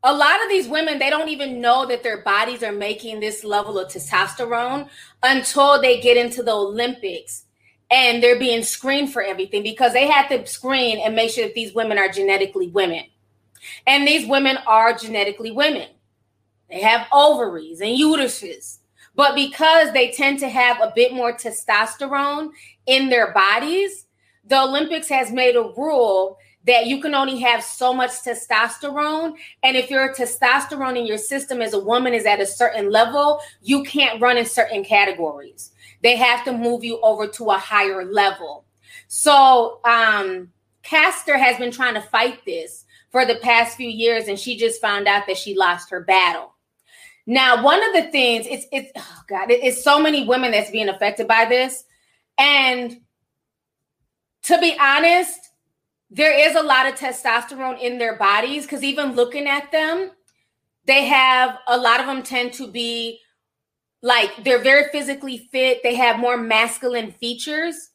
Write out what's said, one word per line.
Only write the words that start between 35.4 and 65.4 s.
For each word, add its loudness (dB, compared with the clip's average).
They 4
have 2
to -4
move -4
you -8
over 2
to -8
a 2
higher -2
level. -2
So, 4
um, 0
Caster 0
has 2
been -6
trying -2
to -6
fight -2
this -10
for 2
the 0
past 2
few -8
years, -2
and -6
she -8
just -2
found 0
out 2
that -4
she -8
lost 0
her -8
battle. 0
Now, 4
one 4
of -2
the 2
things, 0
it's, -10
it's, -8
oh -20
God, -4
it, 4
it's -2
so 4
many 0
women 0
that's -2
being -4
affected -4
by 6
this. -2
And 0
to 4
be 2
honest, 2
there 2
is 4
a 2
lot 2
of -2
testosterone -6
in -4
their -4
bodies, 0
'cause -8
even -4
looking -2
at -4
them, -2
they 4
have, 2
a 2
lot 2
of -4
them -6
tend -6
to -12
be, -8
like, 0
they're 2
very 4
physically -8